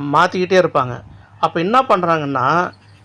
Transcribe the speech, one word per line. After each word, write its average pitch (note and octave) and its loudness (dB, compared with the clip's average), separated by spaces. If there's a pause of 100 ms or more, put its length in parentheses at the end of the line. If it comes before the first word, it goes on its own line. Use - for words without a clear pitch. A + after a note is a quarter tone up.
(140)
மாத்திக்கிட்டே F3+ 2
இருப்பாங்க. C3 -4 (360)
அப்போ E3 -2
என்ன G#3+ 2
பண்றாங்கன்னா, E3 0 (340)